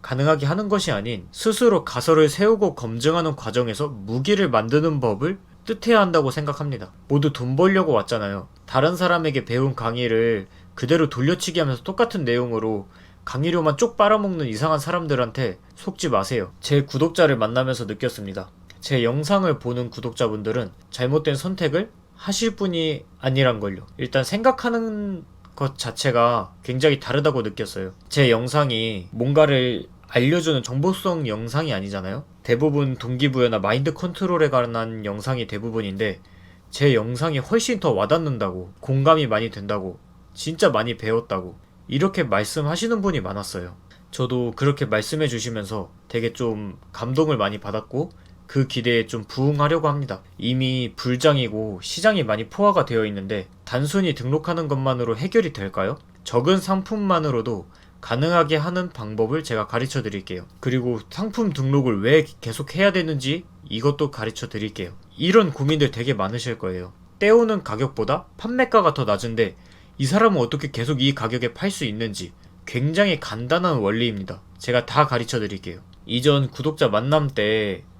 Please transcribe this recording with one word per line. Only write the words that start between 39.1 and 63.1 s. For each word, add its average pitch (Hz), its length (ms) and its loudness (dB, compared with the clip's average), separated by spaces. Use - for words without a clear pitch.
많이 110 240 0
된다고, 98 480 -6
진짜 160 380 0
많이 113 260 -2
배웠다고 107 640 -4
이렇게 180 340 0
말씀하시는 151 800 -2
분이 180 180 0
많았어요. 92 560 -8
저도 123 460 -2
그렇게 139 300 0
말씀해 120 420 0
주시면서 107 640 -6
되게 117 240 -2
좀 107 460 -4
감동을 135 440 0
많이 101 220 0
받았고 110 520 -6
그 135 160 2
기대에 117 400 0
좀 113 160 -8
부응하려고 147 640 0
합니다. 143 360 -4
이미 127 600 -2
불장이고 123 840 0
시장이 190 420 2
많이 107 240 -2
포화가 196 360 4
되어 113 220 0
있는데 98 400 -6
단순히 151 540 0
등록하는 156 500 -2
것만으로 131 500 0
해결이 185 360 0
될까요? 98 480 -4
적은 143 340 2
상품만으로도 170 1080 -2
가능하게 156 560 2
하는 180 320 -2
방법을 113 560 -2
제가 110 240 -2
가르쳐 127 340 -2
드릴게요. 95 440 -8
그리고 123 400 -2
상품 208 420 -2
등록을 135 500 2
왜 151 240 6
계속 117 340 -10
해야 196 160 2
되는지 160 540 -4